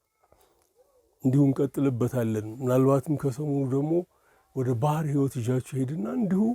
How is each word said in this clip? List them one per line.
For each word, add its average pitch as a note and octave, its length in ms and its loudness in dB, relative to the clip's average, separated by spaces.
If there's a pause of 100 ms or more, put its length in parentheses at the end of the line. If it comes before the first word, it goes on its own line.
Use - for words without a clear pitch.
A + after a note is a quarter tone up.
(1200)
እንዲሁ C3+ 200 4
እንቀጥልበታለን። B2 1120 0
ምናልባትም C3 640 2
ከሰሞኑ C#3+ 520 -2
ደግሞ C#3+ 220 0 (640)
ወደ B2+ 200 -2
ባህር D3+ 320 0
ህይወት C#3 280 0
ይዣችሁ B2+ 400 -2
ሄድና C#3 380 -4
እንዲሁ G3+ 300 0 (120)